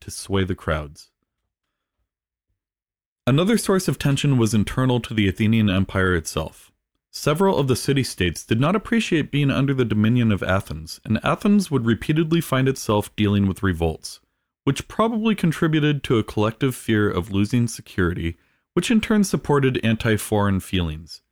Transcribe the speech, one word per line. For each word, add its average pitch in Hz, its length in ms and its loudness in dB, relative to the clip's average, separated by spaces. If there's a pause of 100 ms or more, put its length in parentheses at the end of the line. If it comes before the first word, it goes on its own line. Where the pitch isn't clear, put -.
to - 100 -18
sway 98 320 -4
the 92 120 -2
crowds. 76 560 -8 (2250)
Another 185 320 2
source 190 280 0
of 143 120 -2
tension 139 400 0
was 113 160 2
internal 123 460 0
to - 120 -10
the 104 160 2
Athenian 107 400 2
Empire 92 460 0
itself. - 580 -6 (380)
Several 175 480 0
of 135 100 0
the 120 80 2
city-states - 720 -2
did 113 120 0
not 151 160 2
appreciate 214 560 -2
being 143 200 0
under 139 240 0
the 131 100 0
dominion 110 480 2
of 92 100 0
Athens, 82 640 -4
and - 180 -2
Athens 196 480 0
would 127 140 0
repeatedly 156 560 2
find 131 280 0
itself 107 480 -2
dealing 101 300 2
with 92 160 -2
revolts, 82 580 -2 (440)
which - 240 -2
probably 220 460 0
contributed 151 680 0
to 120 140 2
a 107 40 2
collective 113 520 -2
fear 104 360 0
of 90 220 -4
losing 104 340 0
security, 87 680 -4 (380)
which 180 160 -2
in 220 100 4
turn 214 240 2
supported 139 580 0
anti-foreign 104 800 0
feelings. 82 720 -6